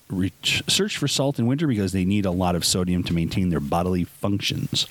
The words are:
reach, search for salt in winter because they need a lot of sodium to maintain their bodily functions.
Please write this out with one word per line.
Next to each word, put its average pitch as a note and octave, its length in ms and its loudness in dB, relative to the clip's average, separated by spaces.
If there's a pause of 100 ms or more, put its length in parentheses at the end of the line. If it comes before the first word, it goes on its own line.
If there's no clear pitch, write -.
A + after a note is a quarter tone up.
reach, - 580 -2
search G#3 300 0
for D3 100 -2
salt C#3 300 0
in A#2 80 0
winter C#3+ 220 2
because G#2 240 0
they F#2+ 120 2
need G2 220 2
a F#2 60 0
lot F2+ 240 2
of E2 100 -2
sodium F2+ 380 2
to E2 100 -2
maintain F2 360 0
their D#2 100 0
bodily F2 460 0
functions. - 840 -4